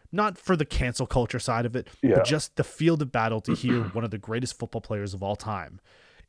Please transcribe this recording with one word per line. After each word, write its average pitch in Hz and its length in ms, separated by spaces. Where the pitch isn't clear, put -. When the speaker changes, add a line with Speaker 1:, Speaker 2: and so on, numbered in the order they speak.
Speaker 1:
Not 202 280
for 185 180
the 151 80
cancel 127 420
culture 120 320
side 120 280
of 120 100
it, 120 120
Speaker 2:
Yeah. 101 140
Speaker 1:
but - 80
just 147 320
the 151 80
field 160 380
of 131 100
battle 113 300
to 117 120
hear 123 280
Speaker 2:
<clears throat> 95 120
Speaker 1:
one 113 80
of 113 80
the 107 80
greatest 113 400
football 117 220
players 101 340
of 95 80
all 101 140
time 95 440